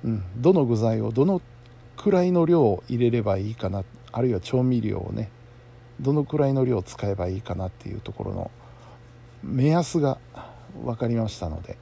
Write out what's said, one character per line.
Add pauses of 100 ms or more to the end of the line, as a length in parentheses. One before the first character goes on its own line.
う
ん、 (120)
ど
の
具
材
を
ど
の (540)
く
ら
い
の
量
を
入
れ
れ
ば
い
い
か
な、 (280)
あ
る
い
は
調
味
料
を
ね、 (720)
ど
の
く
ら
い
の
量
を
使
え
ば
い
い
か
な
っ
て
い
う
と
こ
ろ
の (920)
目
安
が (640)
分
か
り
ま
し
た
の
で